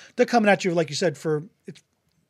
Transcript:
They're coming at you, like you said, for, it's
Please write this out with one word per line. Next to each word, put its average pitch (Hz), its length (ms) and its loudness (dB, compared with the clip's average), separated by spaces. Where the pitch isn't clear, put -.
They're 247 100 2
coming 226 240 2
at 185 160 4
you, 175 80 0
like 165 160 0
you 143 60 -10
said, 160 220 -2
for, 151 260 -4
it's - 140 -20